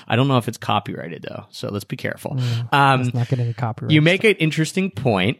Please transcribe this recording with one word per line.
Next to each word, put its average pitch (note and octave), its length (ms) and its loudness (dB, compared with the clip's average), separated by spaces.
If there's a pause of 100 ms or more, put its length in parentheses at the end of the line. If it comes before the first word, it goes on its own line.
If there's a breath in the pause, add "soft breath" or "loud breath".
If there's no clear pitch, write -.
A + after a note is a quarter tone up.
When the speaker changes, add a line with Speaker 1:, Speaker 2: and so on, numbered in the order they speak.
Speaker 1:
I A2+ 80 0
don't C3+ 120 4
know C3 100 4
if A2+ 100 0
it's G#2+ 100 -6
copyrighted, F2+ 720 -4
though, - 220 -12
so - 200 -10
let's G2+ 160 -6
be C3+ 120 -8
careful. - 400 -6
Speaker 2:
Mm, A#2+ 360 -2
Speaker 1:
Um, C3+ 300 4
Speaker 2:
let's B2 120 -2
not A#2+ 140 -2
get B2+ 100 0
any A#2 140 -2
copyright A#2 380 -4
Speaker 1:
you D3+ 100 6
make F3 200 4
Speaker 2:
stuff. G#3+ 100 4
Speaker 1:
an - 60 -2
interesting D#3+ 540 -2
point. G#2+ 480 0